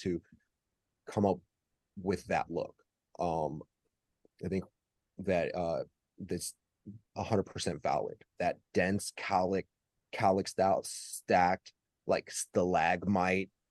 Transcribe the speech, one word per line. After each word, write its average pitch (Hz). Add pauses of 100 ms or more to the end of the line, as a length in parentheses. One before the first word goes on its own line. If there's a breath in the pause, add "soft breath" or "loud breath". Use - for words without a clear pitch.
to 87 (840)
come -
up 90 (600)
with 92
that -
look. 85 (440)
Um, 80 (840)
I -
think 92 (640)
that, 87
uh, 82 (360)
that's 92 (640)
a -
hundred 101
percent -
valid. 67 (240)
That 87 (160)
dense 95
calic, 92 (480)
calyx 98
out 95
stacked, - (340)
like, -
stalagmite, 92 (220)